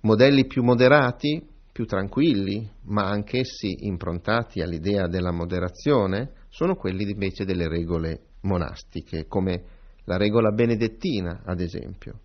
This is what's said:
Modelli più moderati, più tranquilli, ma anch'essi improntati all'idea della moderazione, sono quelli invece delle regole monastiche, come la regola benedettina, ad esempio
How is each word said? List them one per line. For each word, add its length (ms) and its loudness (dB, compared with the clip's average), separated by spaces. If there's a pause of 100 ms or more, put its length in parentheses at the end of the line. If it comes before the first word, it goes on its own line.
Modelli 440 6
più 160 -2
moderati, 800 4 (300)
più 140 -4
tranquilli, 840 0 (180)
ma 220 0
anch'essi 760 -4
improntati 720 -4
all'idea 480 -2
della 240 -2
moderazione, 1000 -2 (180)
sono 260 -2
quelli 340 -4
invece 340 -4
delle 240 -2
regole 600 -4 (160)
monastiche, 840 -4
come 360 -2 (420)
la 100 -2
regola 360 2
benedettina, 920 -2
ad 160 -4
esempio 640 -8